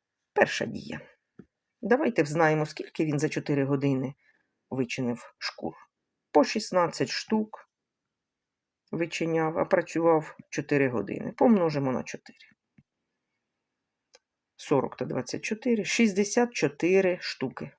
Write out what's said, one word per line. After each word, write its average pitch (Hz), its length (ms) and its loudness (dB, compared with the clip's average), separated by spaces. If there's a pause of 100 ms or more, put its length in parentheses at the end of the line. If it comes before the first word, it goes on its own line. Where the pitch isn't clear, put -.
(340)
Перша - 320 2
дія. - 360 -8 (800)
Давайте 233 420 2
взнаємо, 156 420 2
скільки - 400 -4
він 156 140 0
за 147 100 0
чотири 143 360 0
години 135 480 0 (560)
вичинив 123 680 -4
шкур. - 360 -8 (600)
По 294 100 6
шістнадцять 180 680 -2
штук - 600 -4 (1200)
вичиняв, 160 680 -2
а 180 80 0
працював 165 720 2 (120)
чотири 143 400 0
години. - 480 -4
Помножимо 165 540 4
на 120 120 -2
чотири. - 440 -16 (2000)
Сорок - 420 0
та 131 80 -6
двадцять 147 360 -6
чотири, 233 440 -2
шістдесят 220 680 2
чотири 180 680 2
штуки - 580 -8